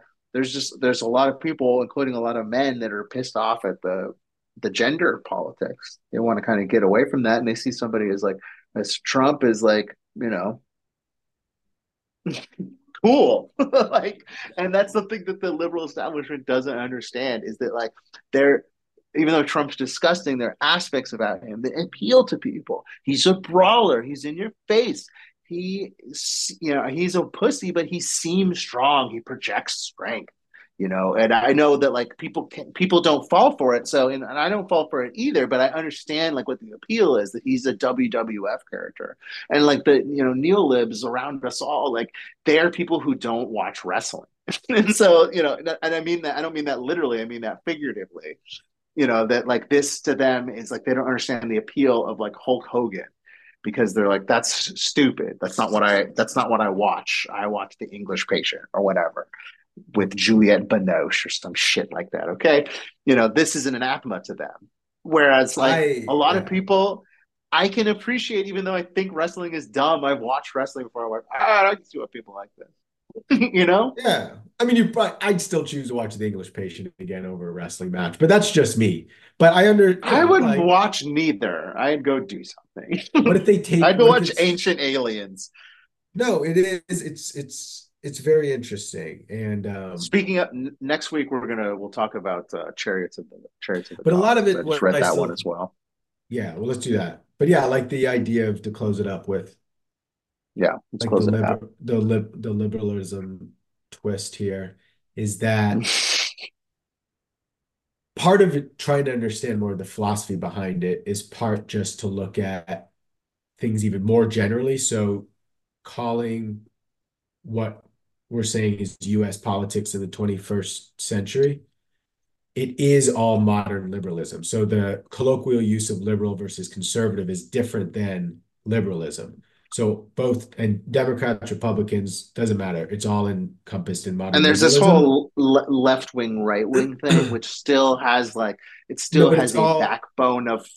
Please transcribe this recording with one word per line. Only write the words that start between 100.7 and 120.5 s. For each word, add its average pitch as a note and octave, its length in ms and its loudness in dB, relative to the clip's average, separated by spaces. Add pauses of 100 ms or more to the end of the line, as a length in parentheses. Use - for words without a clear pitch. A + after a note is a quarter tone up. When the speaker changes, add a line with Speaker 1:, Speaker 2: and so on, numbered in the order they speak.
Speaker 1:
let's - 100 -8
Speaker 2:
like, - 20 -4
Speaker 1:
close A#2 120 2
Speaker 2:
the G#2+ 100 4
Speaker 1:
it G#2+ 160 2
out. - 80 0
Speaker 2:
liber-, - 200 -6 (100)
the A#2 180 -2
lib-, A2 440 -2
the A2+ 80 -6
liberalism G2+ 1040 -6 (380)
twist - 460 -8
here F#2+ 420 -8 (380)
is G#2 240 -4
that G#2+ 380 2
Speaker 1:
<laughs> A2+ 80 -4 (2250)
Speaker 2:
part G3 260 6
of E3 140 2
it, - 220 -8
trying C#3 280 0
to C3 60 -2
understand A2+ 480 -4
more G#2 120 -2
of F#2 60 -8
the F#2 60 -8
philosophy G2+ 520 -4
behind F2+ 480 -4
it F2+ 220 -2
is G2+ 160 -4
part G#2+ 440 -6
just - 340 -6
to A2+ 60 -6
look G2 320 -6
at F#2+ 520 -6 (680)
things G#2+ 260 -2
even G2 180 -2
more A2+ 240 4
generally. A2+ 520 0
So G#2 500 -2 (560)
calling A2+ 840 -6 (760)
what A2 420 -6 (440)
we're A#2 140 -2
saying G#2+ 340 0
is G2 260 -6
U G#2 220 2
S F#2+ 120 -6
politics G2+ 580 -4
in G2 60 -6
the G2 60 -6
twenty-first G2 920 -6